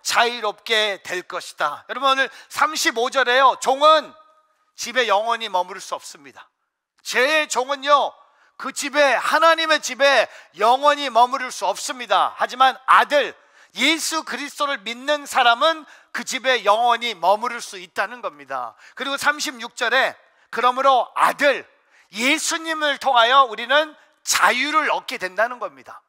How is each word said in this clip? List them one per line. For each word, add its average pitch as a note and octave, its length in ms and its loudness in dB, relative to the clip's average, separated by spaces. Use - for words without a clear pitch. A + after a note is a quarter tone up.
자유롭게 G#3+ 1000 -2
될 F3+ 200 -8
것이다." D#3 640 -8
여러분, B3+ 220 -2
오늘 C4+ 200 0
삼십오 C4+ 640 -2
절에요. B3+ 500 4
종은 C#4 540 2
집에 A#3+ 320 -2
영원히 A3 400 0
머무를 F#3 320 -4
수 - 140 -10
없습니다. - 540 -18
제 D4 460 0
종은요, C4+ 640 0
그 C4 160 -10
집에, C#4 420 0
하나님의 D#4+ 680 2
집에 B3+ 480 2
영원히 C#4 520 2
머무를 B3 400 2
수 G#3 160 -6
없습니다. G3 680 -2
하지만 C4 500 2
아들, G#3+ 480 4
예수 D4+ 480 0
그리스도를 C#4 540 -6
믿는 B3+ 480 -4
사람은 C4+ 600 2
그 B3 120 -8
집에 A#3+ 400 -2
영원히 A#3 500 2
머무를 G#3+ 460 0
수 G3+ 180 -14
있다는 G3+ 420 -8
겁니다. C#3 540 -10
그리고 C#4 220 -6
삼십육 C#4 600 -6
절에 A#3+ 400 0
"그러므로 B3 640 2
아들, G#3 540 0
예수님을 D4+ 840 -2
통하여 B3 460 4
우리는 B3+ 500 -2
자유를 C4 680 0
얻게 F#3+ 280 -6
된다는 G3+ 400 -4
겁니다." C#3 500 -14